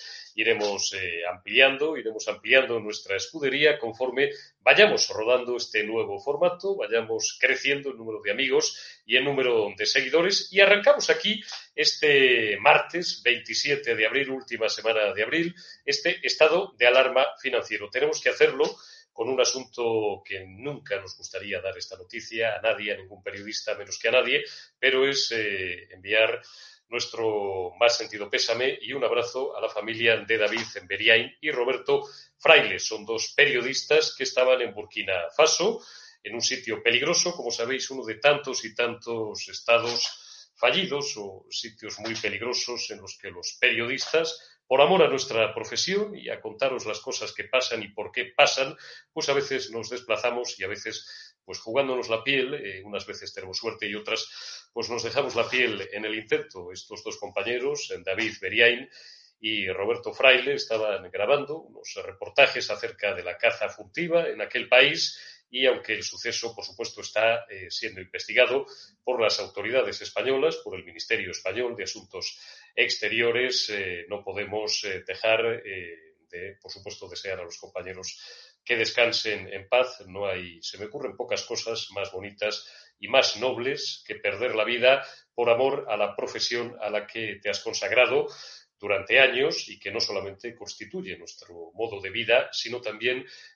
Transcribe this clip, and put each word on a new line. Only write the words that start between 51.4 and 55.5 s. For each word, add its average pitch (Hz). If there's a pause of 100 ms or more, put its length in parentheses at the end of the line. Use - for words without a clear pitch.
pues -
jugándonos 127
la 113
piel, 135
eh, 95
unas 101
veces 98
tenemos 92
suerte 107
y 104
otras, 107 (420)
pues 113
nos 113
dejamos 117
la 117
piel 110